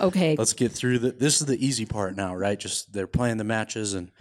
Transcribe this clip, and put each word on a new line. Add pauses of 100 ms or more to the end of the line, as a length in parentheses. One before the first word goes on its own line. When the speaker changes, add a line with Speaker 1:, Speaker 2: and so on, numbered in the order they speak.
Speaker 1:
Okay.
Speaker 2:
Let's
get
through
the,
this
is
the
easy
part
now,
right?
Just
they're
playing
the
matches
and, (100)